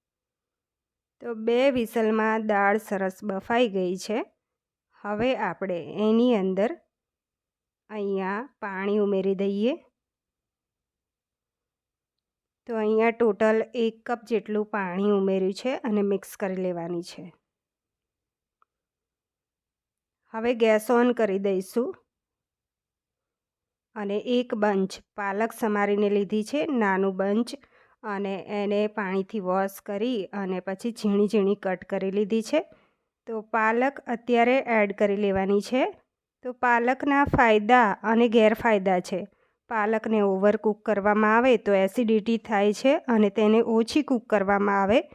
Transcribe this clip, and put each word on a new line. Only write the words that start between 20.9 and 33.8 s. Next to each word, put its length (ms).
on 300
કરી 260
દઈશું 460
અને 200
એક 140
બંચ 340
પાલક 420
સમારીને 520
લીધી 380
છે, 120
નાનું 400
બંચ, 300
અને 320
એને 240
પાણીથી 500
વોશ 400
કરી 320
અને 340
પછી 320
ઝીણી 340
ઝીણી 300
કટ 300
કરી 260
લીધી 300
છે. 120
તો 140
પાલક 480